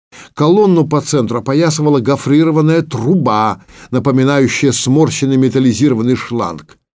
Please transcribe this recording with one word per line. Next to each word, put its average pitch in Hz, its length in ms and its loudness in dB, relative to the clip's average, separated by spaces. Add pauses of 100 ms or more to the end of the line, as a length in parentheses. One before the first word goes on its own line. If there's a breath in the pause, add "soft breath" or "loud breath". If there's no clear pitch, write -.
(340 loud breath)
Колонну 170 540 2
по 151 140 -2
центру 120 380 -4
опоясывала 151 600 0
гофрированная 151 800 2
труба, 117 840 -2 (280 loud breath)
напоминающая 131 800 0
сморщенный 135 640 0
металлизированный 127 800 0
шланг. 95 640 -8 (220)